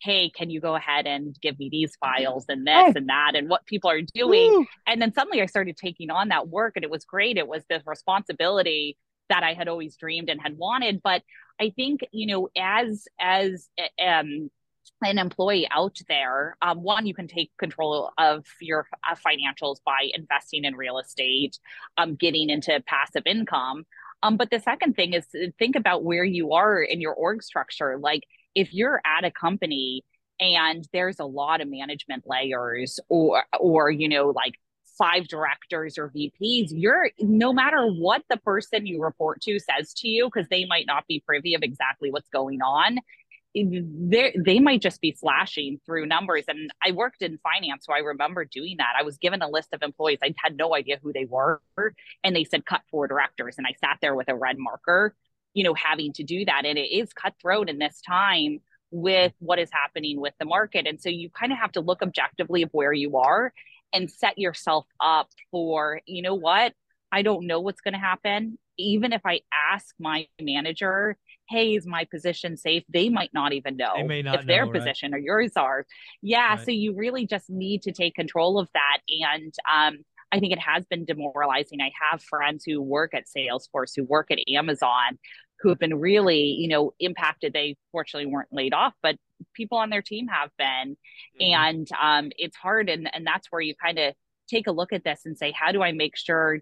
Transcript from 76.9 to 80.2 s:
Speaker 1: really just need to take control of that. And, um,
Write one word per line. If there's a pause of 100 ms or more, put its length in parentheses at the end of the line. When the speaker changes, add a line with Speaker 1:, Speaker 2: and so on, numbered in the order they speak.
Speaker 1:
really
just
need
to
take
control
of
that.
And, (160)
um, (280)